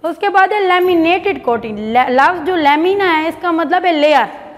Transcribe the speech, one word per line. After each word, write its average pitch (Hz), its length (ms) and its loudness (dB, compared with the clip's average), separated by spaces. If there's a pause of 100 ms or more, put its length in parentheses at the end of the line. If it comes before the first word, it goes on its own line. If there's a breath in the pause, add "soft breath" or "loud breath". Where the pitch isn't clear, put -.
उसके 330 240 -4
बाद 381 240 2
है 415 80 -2
laminated 359 840 0
coating। 226 340 -4
ल-, 226 320 0
लफ्ज़ 302 320 2
जो 359 140 -2
lamina 330 480 0
है 320 240 0
इसका 339 240 -4
मतलब 339 340 0
है 349 60 2
layer। 294 360 2 (300)